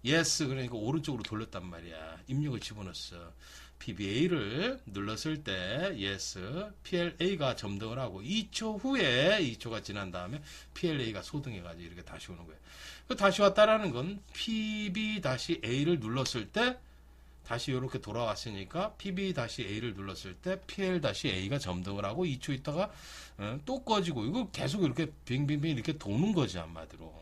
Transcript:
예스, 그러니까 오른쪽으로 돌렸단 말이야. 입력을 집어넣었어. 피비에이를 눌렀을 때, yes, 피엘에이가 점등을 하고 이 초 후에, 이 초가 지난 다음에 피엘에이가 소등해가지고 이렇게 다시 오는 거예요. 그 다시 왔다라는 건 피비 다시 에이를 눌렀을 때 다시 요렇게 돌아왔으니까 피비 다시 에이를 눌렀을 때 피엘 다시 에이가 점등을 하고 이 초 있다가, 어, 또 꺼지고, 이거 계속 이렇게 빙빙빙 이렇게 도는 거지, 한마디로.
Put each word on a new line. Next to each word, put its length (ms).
예스, 440
그러니까 280
오른쪽으로 460
돌렸단 420
말이야. 640
입력을 340
집어넣었어. 720
피비에이를 1040
눌렀을 560
때, 100
yes, 460
피엘에이가 720
점등을 420
하고 240
이 300
초 240
후에, 680
이 140
초가 260
지난 300
다음에 280
피엘에이가 480
소등해가지고 600
이렇게 200
다시 280
오는 140
거예요. 160
그 80
다시 260
왔다라는 480
건 320
피비 880
다시 440
에이를 340
눌렀을 520
때 280
다시 280
요렇게 280
돌아왔으니까 1000
피비 360
다시 300
에이를 300
눌렀을 400
때 320
피엘 340
다시 280
에이가 300
점등을 460
하고 200
이 140
초 140
있다가, 400
어, 260
또 180
꺼지고, 420
이거 280
계속 320
이렇게 260
빙빙빙 480
이렇게 260
도는 340
거지, 260
한마디로. 640